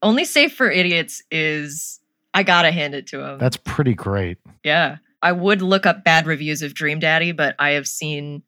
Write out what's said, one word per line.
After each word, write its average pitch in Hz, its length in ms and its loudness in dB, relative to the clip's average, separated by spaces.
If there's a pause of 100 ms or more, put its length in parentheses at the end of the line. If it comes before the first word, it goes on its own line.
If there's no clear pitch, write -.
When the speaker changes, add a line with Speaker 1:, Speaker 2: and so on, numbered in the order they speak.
Speaker 1:
Only 233 240 2
safe 302 300 2
for 233 160 2
idiots 170 580 0
is, 151 680 -6 (340)
I 202 80 2
gotta 175 300 4
hand 147 240 -4
it 139 120 -10
to 139 160 -12
him. 139 140 -12
Speaker 2:
That's 127 200 0
pretty - 360 0
great. 98 460 -2 (240)
Speaker 1:
Yeah. 151 340 0 (240)
I 175 100 4
would 185 300 2
look 190 240 2
up 175 180 2
bad 165 220 4
reviews 151 380 -4
of 143 100 -8
Dream 151 260 -4
Daddy, 165 340 0
but 151 260 -2
I 143 120 2
have 143 160 -2
seen 147 600 -8